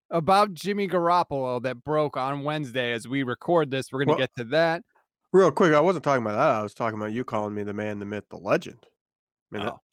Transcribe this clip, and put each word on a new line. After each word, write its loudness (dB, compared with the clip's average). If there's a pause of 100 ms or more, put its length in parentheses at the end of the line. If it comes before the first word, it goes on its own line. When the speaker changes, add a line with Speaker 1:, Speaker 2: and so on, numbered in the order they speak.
Speaker 1:
about 2
Jimmy -4
Garoppolo 0
that -6
broke 0
on -4
Wednesday. -4
As -4
we -2
record 0
this, -4
we're -6
gonna 2
Speaker 2:
Well, 2
Speaker 1:
get -2
to -8
that. 0 (500)
Speaker 2:
real 8
quick, 4
I 6
wasn't 2
talking 2
about -2
that. 2
I -2
was -8
talking -4
about -4
you -6
calling -4
me -6
the -8
man, -6
the -10
myth, -8
the -16
legend. -4 (640)
I -10
mean, -6
Speaker 1:
Oh. -10 (120)